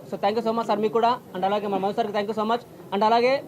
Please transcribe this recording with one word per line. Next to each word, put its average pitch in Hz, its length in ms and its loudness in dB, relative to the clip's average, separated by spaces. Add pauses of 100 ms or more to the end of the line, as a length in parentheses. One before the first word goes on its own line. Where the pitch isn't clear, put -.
(100)
So, 190 100 -8
thank 208 180 0
you 226 80 -2
so 226 100 0
much 220 100 -2
సార్ 214 120 0
మీకు 214 140 0
కూడా. 233 260 2 (160)
And 185 100 -4
అలాగే 202 220 0
మన 196 120 0
మధు 196 140 -2
సార్కి 214 200 -2
thank 208 180 -2
you 220 100 -4
so 214 100 0
much. 240 120 0 (320)
And 202 100 2
అలాగే 254 440 4